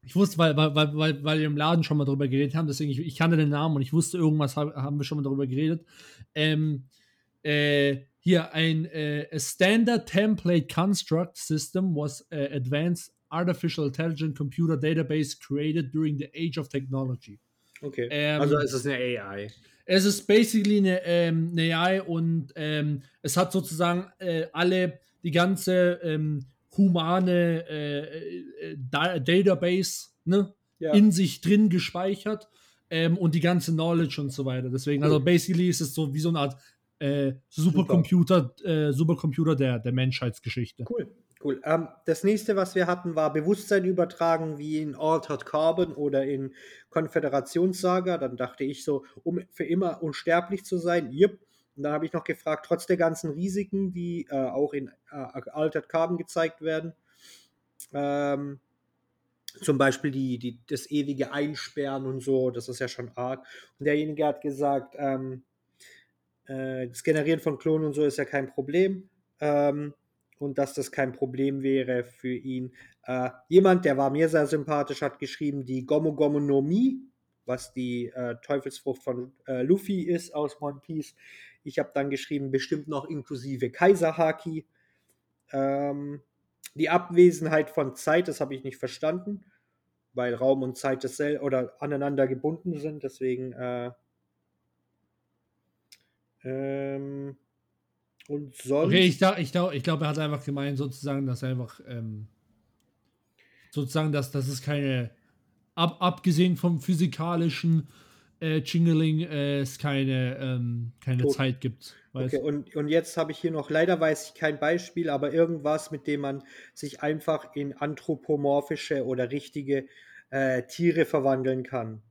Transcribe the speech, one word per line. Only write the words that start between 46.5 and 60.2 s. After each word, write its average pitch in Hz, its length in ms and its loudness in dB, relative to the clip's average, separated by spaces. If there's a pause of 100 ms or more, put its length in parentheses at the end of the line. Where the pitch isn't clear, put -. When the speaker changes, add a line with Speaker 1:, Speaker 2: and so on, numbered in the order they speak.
Speaker 2:
Konföderationssaga. 170 1300 0
Dann 127 180 -4
dachte 127 280 -6
ich 135 200 -6
so, 139 220 -2 (180)
um 175 160 -2 (100)
für - 140 -6
immer 170 380 0
unsterblich 175 640 0
zu 180 140 -4
sein. 170 320 0
Jep. 196 300 4 (360)
Und 139 80 -8
dann 147 80 0
habe 151 120 -2
ich 156 80 -6
noch 170 120 -4
gefragt, 156 440 -4
trotz 175 160 0
der 180 140 2
ganzen 165 320 0
Risiken, 190 600 -4
die, 175 360 -6
äh, 139 80 -4
auch 135 380 0
in, 135 140 -6
äh, - 520 -14 (120)
Altered 156 360 -2
Carbon 165 300 0
gezeigt 165 420 -4
werden, 160 320 -4 (1040)
ähm, 143 640 -2 (1040)
zum 139 160 2
Beispiel 135 320 2
die, 131 280 -4